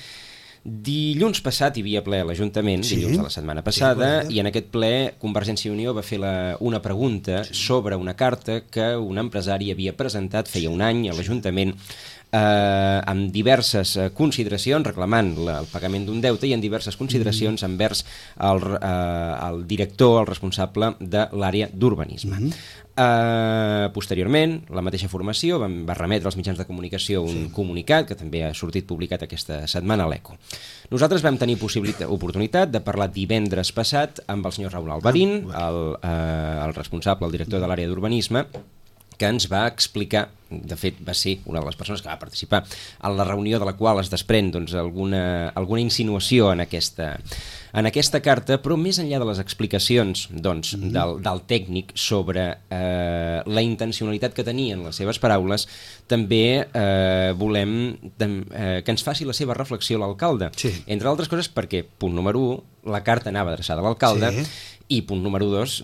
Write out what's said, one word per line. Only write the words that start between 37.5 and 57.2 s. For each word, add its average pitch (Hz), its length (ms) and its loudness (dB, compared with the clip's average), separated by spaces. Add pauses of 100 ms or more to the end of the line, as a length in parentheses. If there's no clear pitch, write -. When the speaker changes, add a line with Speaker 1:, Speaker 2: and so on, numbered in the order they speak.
Speaker 1:
de 90 80 0
l'àrea 87 200 -2
d'urbanisme, 107 580 0 (720)
que 104 100 0
ens 110 240 0
va 101 160 2
explicar, 104 640 -2 (200)
de 82 260 -8
fet 90 200 -2 (120)
va 90 60 -4
ser 95 320 0
una 82 140 -4
de 73 80 -2
les 80 80 -8
persones 95 260 -8
que 95 80 -12
va 80 100 -8
participar - 440 0 (400)
en 98 140 0
la 101 60 4
reunió 101 360 0
de 101 60 0
la 98 80 -2
qual 107 260 4
es 92 100 -2
desprèn, 98 420 2
doncs, 82 220 -4
alguna, 90 760 0
alguna 95 320 0
insinuació 110 680 4
en 87 100 2
aquesta, 80 580 -4 (540)
en 107 120 2
aquesta 143 360 2
carta, 135 400 4
però 156 140 0
més 180 240 0
enllà 143 200 0
de 120 60 0
les 107 140 0
explicacions, 101 920 2
doncs, 82 460 -2
Speaker 2:
Mhm. 98 140 -2
Speaker 1:
del, 87 300 0
del 92 240 -2
tècnic 92 500 -2
sobre, 92 600 0 (140)
eh, 87 760 -2
la 107 160 2
intencionalitat 113 720 -2
que 123 100 -2
tenia 117 300 -2
en 92 100 -6
les 82 120 -8
seves 101 240 -2
paraules, 101 480 2 (400)
també, 113 680 4
eh, 95 640 4